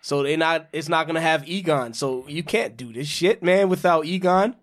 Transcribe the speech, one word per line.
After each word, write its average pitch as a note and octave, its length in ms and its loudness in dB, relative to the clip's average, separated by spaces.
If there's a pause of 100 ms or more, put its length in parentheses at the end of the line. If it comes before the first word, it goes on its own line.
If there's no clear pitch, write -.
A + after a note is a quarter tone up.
So C#3+ 200 -2
they D3 140 0
not, D#3+ 360 0
it's D3+ 160 -6
not D#3+ 180 2
gonna E3 140 -2
have D#3+ 280 0
Egon. D#3 440 -2
So C3 360 -6
you D3+ 140 -8
can't A3 340 -2
do A#2+ 160 -14
this C3+ 160 -8
shit, F3+ 340 0
man, F#3 260 4
without F3 380 2
Egon, F#3 560 2